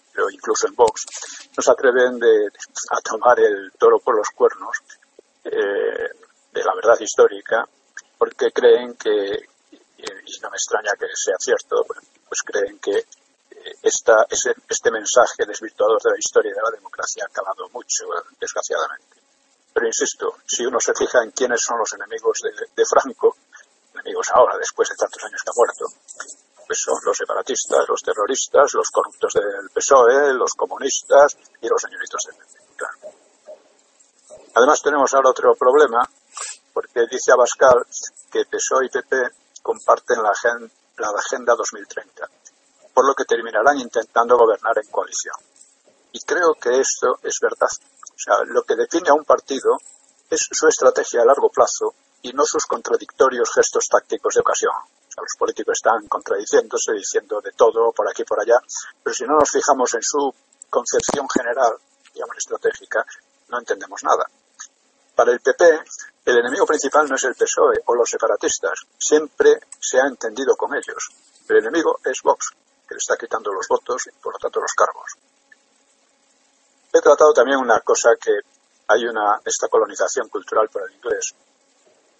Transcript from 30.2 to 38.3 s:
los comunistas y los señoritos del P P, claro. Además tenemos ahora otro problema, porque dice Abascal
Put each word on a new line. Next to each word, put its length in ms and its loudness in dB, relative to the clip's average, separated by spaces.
los 220 -2
comunistas 800 2
y 80 -6
los 120 0
señoritos 440 -10
del 120 -18
P 80 -20
P, 320 -20
claro. 220 -12
Además 280 4
tenemos 300 0
ahora 180 4
otro 240 2
problema, 540 4
porque 380 -2
dice 220 2
Abascal 520 6